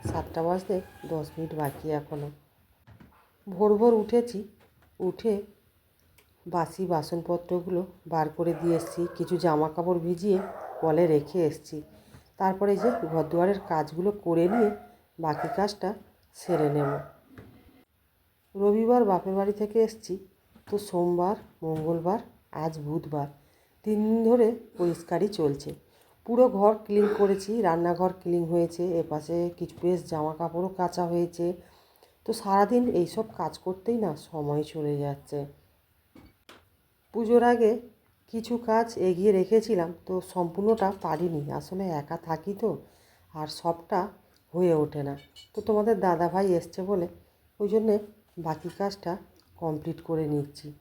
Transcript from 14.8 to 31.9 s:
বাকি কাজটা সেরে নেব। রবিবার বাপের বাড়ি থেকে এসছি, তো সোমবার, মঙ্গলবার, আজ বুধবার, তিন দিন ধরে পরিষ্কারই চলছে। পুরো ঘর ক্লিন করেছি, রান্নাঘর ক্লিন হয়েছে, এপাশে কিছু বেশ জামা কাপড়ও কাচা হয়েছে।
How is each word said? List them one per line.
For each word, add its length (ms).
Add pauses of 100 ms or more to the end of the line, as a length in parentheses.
বাকি 320
কাজটা 340 (460)
সেরে 400
নেব। 140 (1600)
রবিবার 560
বাপের 280
বাড়ি 220
থেকে 180 (100)
এসছি, 260 (540)
তো 60 (140)
সোমবার, 480 (260)
মঙ্গলবার, 580 (440)
আজ 100 (120)
বুধবার, 420 (560)
তিন 220
দিন 120 (100)
ধরে 180 (320)
পরিষ্কারই 520 (100)
চলছে। 300 (560)
পুরো 200 (120)
ঘর 140 (120)
ক্লিন 220 (120)
করেছি, 340 (140)
রান্নাঘর 460 (100)
ক্লিন 300
হয়েছে, 300 (200)
এপাশে 340 (220)
কিছু 240
বেশ 160 (120)
জামা 280
কাপড়ও 400
কাচা 340
হয়েছে। 340 (760)